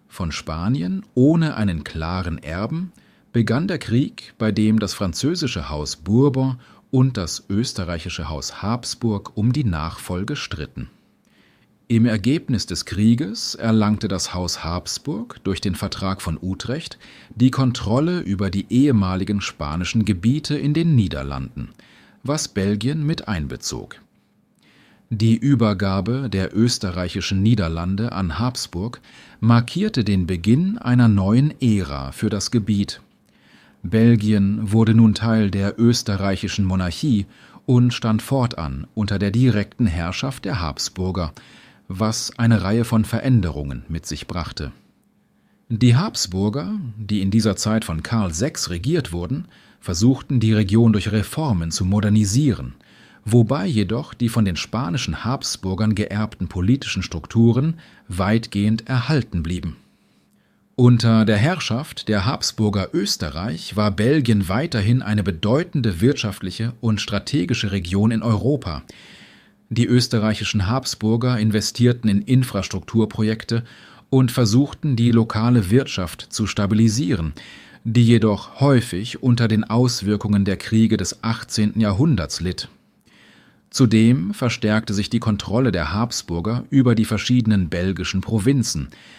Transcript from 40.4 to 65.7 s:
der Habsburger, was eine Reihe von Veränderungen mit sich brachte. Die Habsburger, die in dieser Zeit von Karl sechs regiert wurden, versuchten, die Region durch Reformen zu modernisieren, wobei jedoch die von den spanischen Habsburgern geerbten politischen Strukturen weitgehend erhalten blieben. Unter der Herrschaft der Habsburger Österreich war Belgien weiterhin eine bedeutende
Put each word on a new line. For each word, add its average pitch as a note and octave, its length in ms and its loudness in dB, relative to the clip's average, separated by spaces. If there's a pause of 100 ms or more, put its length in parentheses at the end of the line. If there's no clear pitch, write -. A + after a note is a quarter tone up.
der C#3 160 -4
Habsburger, F2 720 -4 (540)
was A2 500 -4
eine A#2 240 2
Reihe A2 240 0
von A2 200 2
Veränderungen D2 840 0
mit D#2+ 160 -6
sich - 220 -10
brachte. D#2 440 -8 (960)
Die A#2+ 280 4
Habsburger, C#3 800 -2 (200)
die G#2+ 260 -4
in F#2+ 100 0
dieser G#2+ 240 2
Zeit A2 280 -2
von D#2+ 200 -6
Karl G2+ 320 -2
sechs A#2 340 -4
regiert A#2 420 -2
wurden, F2 360 -6 (320)
versuchten, A#2+ 600 0
die A2 140 4
Region G#2+ 400 4
durch G2+ 180 0
Reformen G#2 600 -2
zu - 120 -4
modernisieren, G#2 920 2 (500)
wobei B2 400 4
jedoch A2+ 480 -2
die A#2+ 160 -2
von A2+ 160 2
den F2+ 120 -2
spanischen B2+ 680 -4
Habsburgern A2 680 -2
geerbten G#2 540 -4
politischen F#2+ 520 0
Strukturen A#2+ 800 2 (280)
weitgehend G#2 800 0
erhalten A#2+ 540 0
blieben. E2 360 -6 (1000)
Unter A#2 480 6
der G#2+ 120 4
Herrschaft C#3+ 680 -2
der G#2 180 0
Habsburger G#2 680 -2
Österreich B2+ 840 -6
war G#2+ 160 2
Belgien A2+ 560 2
weiterhin A#2+ 560 0
eine G#2 180 0
bedeutende G#2 800 0